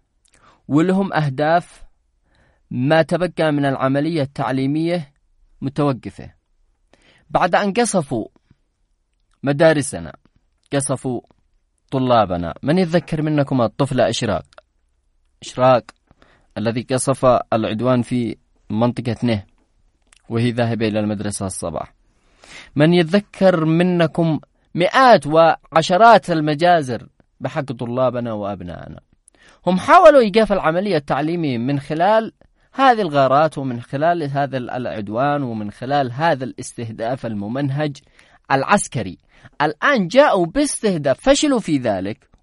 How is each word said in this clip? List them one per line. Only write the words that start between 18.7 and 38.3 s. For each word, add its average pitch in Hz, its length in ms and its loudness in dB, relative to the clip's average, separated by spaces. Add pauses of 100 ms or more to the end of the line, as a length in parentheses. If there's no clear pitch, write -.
منطقة 117 520 -2
نه 113 220 -2 (840)
وهي 117 220 -2
ذاهبة 113 380 -2
إلى 107 120 0
المدرسة 104 460 -4
الصباح. - 480 -8 (800)
من 156 180 4
يتذكر 180 720 2
منكم 165 760 0 (340)
مئات 202 520 4
وعشرات 165 1040 4
المجازر 151 760 0 (340)
بحق 135 320 -8
طلابنا 120 600 -2
وأبنائنا؟ 92 680 -10 (640)
هم 180 120 0
حاولوا 302 420 8
إيقاف 214 320 2
العملية 180 440 0
التعليمية 151 640 -2
من 135 220 -4
خلال 190 520 0 (460)
هذه 254 220 4
الغارات 143 580 2
ومن 127 220 -6
خلال 160 420 -2
هذا 139 340 -4
ال-، 123 140 -8
العدوان 117 720 -4
ومن 110 280 -6
خلال 131 420 -4
هذا 139 320 -2
الاستهداف 117 800 -8
الممنهج 135 720 -6 (560)